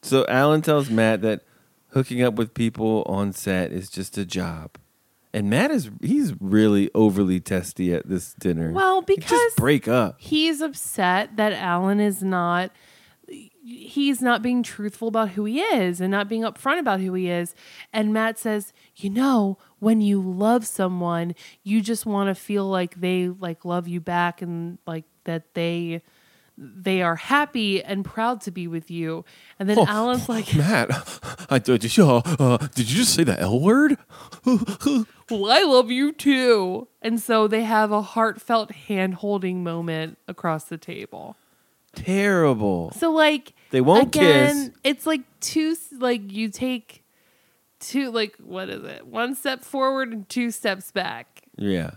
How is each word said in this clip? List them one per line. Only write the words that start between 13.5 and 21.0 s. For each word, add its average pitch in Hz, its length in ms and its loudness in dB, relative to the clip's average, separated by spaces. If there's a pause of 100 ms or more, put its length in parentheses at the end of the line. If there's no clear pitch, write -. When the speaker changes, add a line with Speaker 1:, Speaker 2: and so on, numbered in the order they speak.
Speaker 2:
not 240 200 2
being 247 220 0
truthful 214 460 -6
about 214 220 0
who 202 120 -4
he 220 160 -2
is 220 400 0
and 185 100 0
not 202 200 0
being 226 140 -2
upfront 269 360 -2
about 208 220 0
who 185 120 -4
he 185 160 -2
is. 175 240 -4 (380)
And 214 220 0
Matt 220 260 -2
says, 214 320 -4 (240)
"You 202 140 -6
know, 214 480 2 (220)
when 220 200 4
you 202 220 2
love 208 440 0
someone, 175 680 -2 (280)